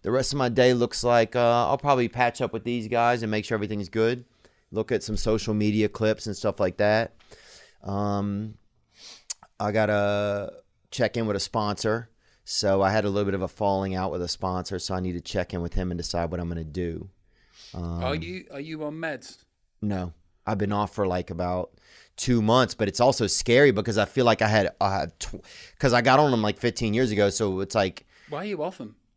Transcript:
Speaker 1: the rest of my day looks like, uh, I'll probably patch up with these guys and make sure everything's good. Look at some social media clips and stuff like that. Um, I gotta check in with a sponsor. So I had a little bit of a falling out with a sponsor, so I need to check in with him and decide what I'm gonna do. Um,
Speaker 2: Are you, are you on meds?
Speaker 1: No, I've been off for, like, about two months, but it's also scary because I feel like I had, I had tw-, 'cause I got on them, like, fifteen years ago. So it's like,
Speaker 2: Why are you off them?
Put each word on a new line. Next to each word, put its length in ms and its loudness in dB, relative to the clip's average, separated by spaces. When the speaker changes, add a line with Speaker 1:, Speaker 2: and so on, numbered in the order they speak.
Speaker 1:
the 100 -6
rest 220 0
of 60 -4
my 100 2
day 240 6
looks 300 -2
like, 320 4
uh, 320 4
I'll 100 2
probably 300 2
patch 340 -2
up 120 -2
with 100 -8
these 240 -6
guys 340 2
and 80 -4
make 160 -2
sure 100 -4
everything's 340 -4
good. 360 0
Look 200 -2
at 120 0
some 140 -4
social 360 0
media 360 2
clips 360 -2
and 100 -6
stuff 240 -4
like 180 0
that. 360 2
Um, 720 -4
I 120 -2
gotta 800 2
check 260 0
in 100 -2
with 80 0
a 40 -2
sponsor. 680 -2
So 380 2
I 100 4
had 140 2
a 40 0
little 160 0
bit 80 -2
of 80 -4
a 60 -2
falling 480 -2
out 160 -2
with 100 -4
a 60 -4
sponsor, 500 -6
so 160 -6
I 60 -2
need 140 -4
to 80 -6
check 320 -4
in 80 -4
with 120 -6
him 180 -2
and 60 -6
decide 320 -4
what 100 -6
I'm 80 -6
gonna 160 -6
do. 460 -8
Um, 300 -6
Speaker 2:
Are 120 -2
you, 360 -10
are 80 -12
you 240 -10
on 120 -8
meds? 420 -12
Speaker 1:
No, 320 -4
I've 140 -4
been 120 -2
off 220 -2
for, 140 -2
like, 240 -2
about 400 -4
two 240 2
months, 340 4
but 120 -2
it's 120 -6
also 280 4
scary 440 6
because 260 0
I 80 2
feel 200 0
like 160 4
I 60 4
had, 220 4
I 200 0
had 200 -6
tw-, 220 -12
'cause 120 4
I 100 4
got 180 6
on 120 6
them, 100 2
like, 180 0
fifteen 340 -2
years 180 2
ago. 180 4
So 320 -2
it's 140 -6
like, 300 0
Speaker 2:
Why 140 -6
are 20 -8
you 180 -6
off 140 -8
them? 180 -14